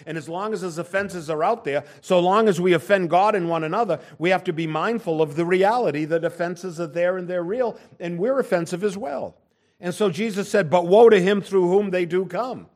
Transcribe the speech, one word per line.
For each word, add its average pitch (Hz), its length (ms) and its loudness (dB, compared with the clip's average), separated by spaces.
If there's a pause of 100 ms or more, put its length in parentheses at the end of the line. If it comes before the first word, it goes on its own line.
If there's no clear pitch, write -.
And 160 120 -10
as 143 100 -10
long 196 260 -6
as 180 80 -8
those 175 160 -8
offenses 175 520 -6
are 156 140 -2
out 226 200 -2
there, 139 200 -2 (180)
so 180 180 2
long 196 280 4
as 175 120 2
we 180 140 4
offend 180 360 2
God 202 260 4
and 170 140 -2
one 165 140 -2
another, 180 360 -2 (180)
we 170 140 0
have 180 140 0
to 175 80 -2
be 160 120 -4
mindful 160 560 -2
of 147 140 0
the 170 100 0
reality 185 600 2
that 165 200 -2
offenses 170 540 -6
are 170 80 -6
there 175 300 -2
and 180 100 -8
they're 180 160 -4
real, 220 340 -4 (220)
and 175 180 -6
we're 254 220 0
offensive 175 440 -2
as 202 140 -4
well. - 400 -8 (420)
And 175 140 -6
so 208 160 0
Jesus 196 400 -4
said, 196 200 2
"But 170 180 2
woe 220 220 10
to 208 100 8
him 190 220 2
through 185 260 0
whom 196 240 2
they 180 140 0
do 180 200 -2
come." 180 500 -8